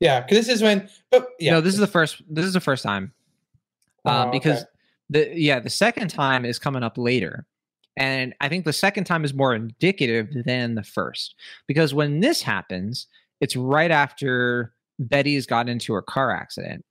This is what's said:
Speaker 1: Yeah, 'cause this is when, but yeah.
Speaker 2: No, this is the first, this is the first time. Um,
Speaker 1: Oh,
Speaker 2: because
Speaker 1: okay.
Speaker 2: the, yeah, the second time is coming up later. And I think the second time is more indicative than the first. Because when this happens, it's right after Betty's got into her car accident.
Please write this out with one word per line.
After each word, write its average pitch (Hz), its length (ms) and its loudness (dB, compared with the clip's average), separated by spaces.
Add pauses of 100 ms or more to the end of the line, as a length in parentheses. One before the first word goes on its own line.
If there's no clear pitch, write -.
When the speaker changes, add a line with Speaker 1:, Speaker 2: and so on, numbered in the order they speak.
Speaker 1:
Yeah, 139 200 4
'cause 196 160 4
this 233 120 2
is 226 120 0
when, 208 280 2 (220)
but 254 160 6 (120)
yeah. 165 140 2
Speaker 2:
No, 165 80 6
this 190 120 0
is 202 60 0
the 202 80 4
first, 165 420 0
this 156 140 -2
is 190 100 0
the 180 60 0
first 135 240 0
time. 98 300 -4 (880)
Um, 120 240 2
Speaker 1:
Oh, 123 40 -2
Speaker 2:
because 139 320 0
Speaker 1:
okay. - 60 -20 (420)
Speaker 2:
the, 156 280 2
yeah, 143 220 4
the 107 80 -8
second 214 400 0
time 135 340 0
is 120 160 -6
coming 135 240 -4
up 113 140 -6
later. 120 480 -2 (500)
And 135 460 -2
I 143 80 0
think 170 160 -2
the 147 80 0
second 196 300 0
time 165 200 0
is 135 120 -4
more 135 180 4
indicative 113 720 0 (180)
than 123 280 -2
the 107 100 -4
first. - 520 -8 (320)
Because 143 260 2
when 147 280 0
this 302 200 2
happens, 98 640 -6 (340)
it's 135 160 -2
right 143 360 2
after 123 840 0 (240)
Betty's 143 480 0
got 120 240 0
into 120 240 -4
her 92 80 -2
car 131 300 -2
accident. - 600 -8